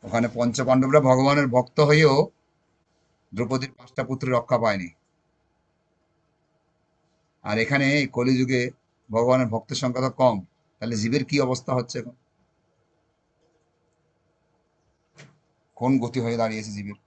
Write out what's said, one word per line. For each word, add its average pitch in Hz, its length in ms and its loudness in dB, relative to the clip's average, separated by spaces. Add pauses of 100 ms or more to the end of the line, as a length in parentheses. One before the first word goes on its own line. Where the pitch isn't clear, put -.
ওখানে 117 320 -2
পঞ্চপাণ্ডবরা 127 720 2
ভগবানের 139 460 4
ভক্ত 127 240 0
হয়েও 151 360 6 (1160)
দ্রৌপদীর 123 460 -4
পাঁচটা 123 260 -10
পুত্র 127 220 -8 (100)
রক্ষা 120 280 0
পায়নি, 95 260 -4 (2500)
আর 104 180 -4
এখানে 135 300 0
এই 147 140 0
কলিযুগে 127 540 0 (480)
ভগবানের 120 440 2
ভক্তের 123 280 -6
সংখ্যা 127 240 -4
তো 131 60 -2 (100)
কম, 123 140 4 (420)
তাহলে 117 240 -8
জীবের 123 280 -2
কি 143 100 -4
অবস্থা 127 340 -4
হচ্ছে 123 260 -6
এখন, - 160 -16 (3500)
কোন 127 220 0
গতি 117 200 -4
হয়ে 117 220 -4
দাঁড়িয়েছে 110 300 -4
জীবের। 101 360 -10